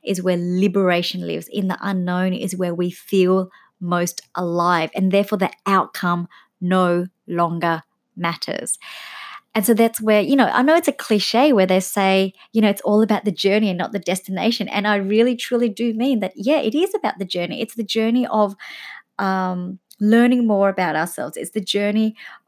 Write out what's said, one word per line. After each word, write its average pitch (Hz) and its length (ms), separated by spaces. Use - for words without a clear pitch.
is 185 220
where 180 140
liberation 180 920
lives. 165 220
In 190 180
the 180 140
unknown 185 500
is 180 240
where 175 180
we 175 160
feel 185 600
most 175 400
alive, 175 640
and 190 160
therefore 202 280
the 185 120
outcome 175 640
no 180 460
longer 170 560
matters. - 640
And 208 120
so 233 80
that's 226 260
where, 214 220
you 277 160
know, 233 100
I - 140
know 302 140
it's 330 120
a 277 60
cliche 233 580
where 196 140
they 185 160
say, 190 500
you 220 80
know, 214 80
"It's 202 140
all 214 180
about 208 240
the 208 60
journey 202 360
and 180 100
not 175 140
the 202 80
destination." 190 680
And 208 180
I 208 80
really, 214 400
truly 240 320
do 226 260
mean 233 280
that, 190 160
yeah, 269 220
it 220 140
is 370 220
about - 240
the 190 60
journey. 175 360
It's - 140
the 226 80
journey 226 440
of, 208 280
um, 185 600
learning 233 440
more 196 220
about 180 300
ourselves. 165 400
It's - 140
the 214 100
journey 208 560